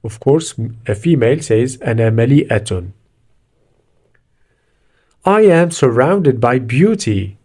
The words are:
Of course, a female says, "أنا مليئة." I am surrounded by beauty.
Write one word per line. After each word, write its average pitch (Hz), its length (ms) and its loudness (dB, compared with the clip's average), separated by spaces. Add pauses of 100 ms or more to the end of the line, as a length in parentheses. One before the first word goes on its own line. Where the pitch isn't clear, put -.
Of 110 160 -12
course, 156 360 0 (320)
a 104 80 -4
female 143 480 0
says, 123 400 -2
"أنا 113 280 0
مليئة." 110 760 0 (2500)
I 214 160 4
am 170 280 4
surrounded 135 720 0
by 123 180 0
beauty. 117 880 -2